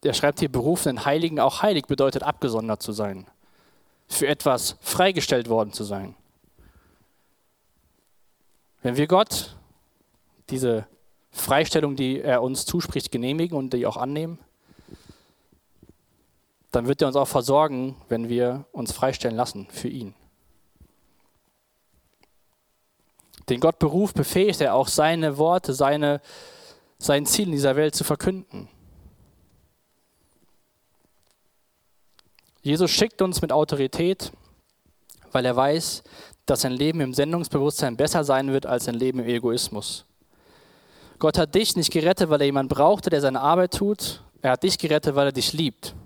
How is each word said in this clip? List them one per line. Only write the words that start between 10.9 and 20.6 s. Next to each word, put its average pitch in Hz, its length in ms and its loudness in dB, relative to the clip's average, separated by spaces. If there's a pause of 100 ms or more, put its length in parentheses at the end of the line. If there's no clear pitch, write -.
Freistellung, 147 680 0
die 131 240 -2
er 127 220 2
uns 131 240 -4
zuspricht, - 460 -6
genehmigen 151 460 -2
und 131 160 -6
die 123 120 0
auch 110 100 -2
annehmen, 151 440 -6 (2250)
dann 120 160 0
wird 139 140 2
er 147 60 4
uns 135 100 0
auch 139 100 2
versorgen, 135 680 2 (140)
wenn 117 200 -2
wir 123 420 0
uns 117 200 -8
freistellen 127 440 -2
lassen 104 340 -6
für - 200 -8
ihn. 117 240 -12 (3250)